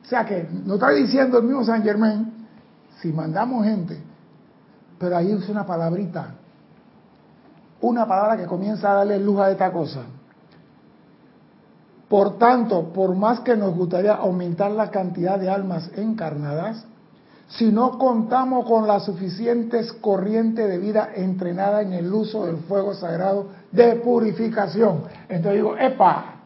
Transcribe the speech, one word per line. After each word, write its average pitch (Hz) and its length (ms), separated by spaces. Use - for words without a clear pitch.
O - 20
sea 233 160
que 180 240
nos 190 100
está 254 160
diciendo 254 480
el 226 60
mismo 262 180
Saint 226 200
Germain, 214 640
si 165 100
mandamos 202 540
gente, 185 340
pero 180 180
ahí 185 160
usa 196 160
una 208 160
palabrita, 165 720
una 233 260
palabra 208 300
que 180 80
comienza 196 460
a 202 60
darle 202 220
luz 202 200
a 196 100
esta 190 220
cosa. 143 320
Por 196 320
tanto, 226 520
por 185 240
más 220 260
que 240 140
nos 196 200
gustaría 185 400
aumentar 180 560
la 214 180
cantidad 185 500
de 185 80
almas 185 480
encarnadas, 170 880
si 220 220
no 254 280
contamos 247 680
con 220 220
las 202 180
suficientes 220 880
corrientes 220 720
de 180 120
vida 208 360
entrenadas 185 680
en 190 100
el 175 180
uso 214 360
del 165 100
fuego 196 380
sagrado 190 540
de 233 260
purificación. 220 1040
Entonces 202 340
digo, 214 160
¡epa! - 680